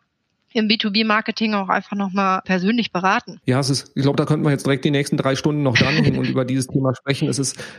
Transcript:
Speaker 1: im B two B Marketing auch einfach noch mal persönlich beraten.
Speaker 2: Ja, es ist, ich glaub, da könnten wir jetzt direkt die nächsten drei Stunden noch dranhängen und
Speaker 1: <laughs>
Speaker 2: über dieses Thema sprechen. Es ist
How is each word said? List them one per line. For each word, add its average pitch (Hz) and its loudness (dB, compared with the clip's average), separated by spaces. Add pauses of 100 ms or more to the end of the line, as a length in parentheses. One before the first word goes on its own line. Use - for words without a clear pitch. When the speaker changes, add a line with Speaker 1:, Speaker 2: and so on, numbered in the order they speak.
(560)
Speaker 1:
im 220 2
B 220 2
two 214 -2
B 220 2
Marketing 220 0
auch 190 -2
einfach 190 -2
noch 196 -4
mal 190 0
persönlich 190 0
beraten. 190 -2
Speaker 2:
Ja, 127 2
es 135 0
ist, 131 -4
ich 135 0
glaub, 139 2
da 151 2
könnten 151 0
wir 147 4
jetzt 135 -2
direkt 135 0
die 151 2
nächsten 143 0
drei 135 0
Stunden 147 0
noch 123 2
dranhängen 143 2
und 127 -2
Speaker 1:
<laughs> - -2
Speaker 2:
über 131 0
dieses 127 -2
Thema 131 0
sprechen. 139 -2
Es 131 -2
ist - -4 (200)